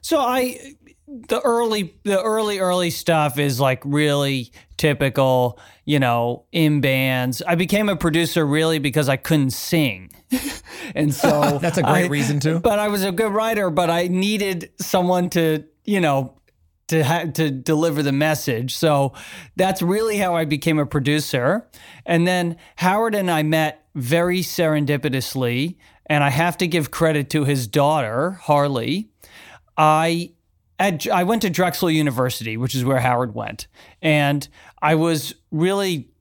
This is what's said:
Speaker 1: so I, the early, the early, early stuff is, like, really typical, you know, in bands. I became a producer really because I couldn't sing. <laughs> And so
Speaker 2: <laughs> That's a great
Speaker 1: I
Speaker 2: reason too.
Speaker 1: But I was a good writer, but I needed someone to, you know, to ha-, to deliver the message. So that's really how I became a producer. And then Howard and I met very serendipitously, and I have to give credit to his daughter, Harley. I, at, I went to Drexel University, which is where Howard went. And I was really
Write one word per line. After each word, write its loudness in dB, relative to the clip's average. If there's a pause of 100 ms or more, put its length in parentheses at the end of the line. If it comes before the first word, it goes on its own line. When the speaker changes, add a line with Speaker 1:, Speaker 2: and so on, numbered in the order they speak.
Speaker 1:
so 0
I, -2 (540)
the 0
early, 0 (100)
the 0
early, -2
early 0
stuff 0
is, 0
like, 2
really 0 (280)
typical, 2 (260)
you 2
know, 0
in 2
bands. 0
I 2
became 0
a 0
producer 0
really 0
because 0
I 2
couldn't 0
sing. -2 (200)
<laughs> -2 (540)
And 0
so 2
Speaker 2:
<laughs> -4
That's -2
a 2
great 2
Speaker 1:
I -
Speaker 2:
reason 0
too. 0
Speaker 1:
But 0
I 0
was -2
a -2
good -2
writer, -2
but 0
I 0
needed -2 (100)
someone 0
to, 0 (200)
you 0
know, 0 (540)
to 2
ha-, 0
to 0
deliver 0
the 0
message. -2
So 2 (420)
that's 0
really 0
how 0
I 0
became 0
a 0
producer. 0 (360)
And 2
then 0 (200)
Howard 2
and 0
I 2
met 0 (100)
very 0
serendipitously, -2 (300)
and 2
I 4
have 0
to 0
give 0
credit 0
to 0
his -2
daughter, 0 (100)
Harley. 0 (680)
I, 2 (460)
at, 0
I 2
went 0
to 0
Drexel 0
University, 0
which -4
is -2
where 2
Howard 0
went. -10 (340)
And 2 (360)
I 4
was -2 (160)
really -2 (120)